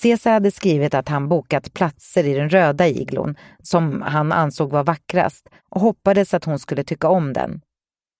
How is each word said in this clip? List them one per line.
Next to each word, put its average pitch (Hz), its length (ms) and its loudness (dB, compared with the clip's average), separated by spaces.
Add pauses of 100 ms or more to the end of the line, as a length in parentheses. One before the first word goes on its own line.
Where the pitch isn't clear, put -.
Caesar 233 300 2
hade 202 180 4
skrivit 151 440 0
att 131 140 -2
han 143 200 -2
bokat 151 460 -2
platser - 500 -2
i 143 100 0
den 147 140 -2
röda 170 400 4
iglon 139 480 -4 (260)
som 160 400 0
han 151 300 0
ansåg 151 380 0
var 143 140 0
vackrast - 640 -2 (200)
och - 120 -6
hoppades 196 540 2
att 170 100 -2
hon 151 140 -4
skulle 139 260 -6
tycka - 240 -2
om 165 240 2
den. 64 280 -6 (600)